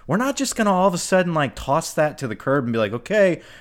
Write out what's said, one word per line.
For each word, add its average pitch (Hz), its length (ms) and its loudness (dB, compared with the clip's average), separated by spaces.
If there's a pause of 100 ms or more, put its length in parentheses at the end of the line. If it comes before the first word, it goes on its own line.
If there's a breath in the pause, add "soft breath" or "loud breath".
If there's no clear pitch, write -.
we're 160 100 0
not 262 200 -2
just 269 180 -4
gonna 214 160 2
all 185 160 4
of 185 60 0
a 175 40 -2
sudden, 180 360 0
like, 147 220 -2
toss 151 380 -2
that 151 240 0
to 135 100 -6
the 110 80 -6
curb 135 280 0
and 117 100 -2
be 113 60 0
like, 107 140 0
"Okay, 185 480 2 (200 loud breath)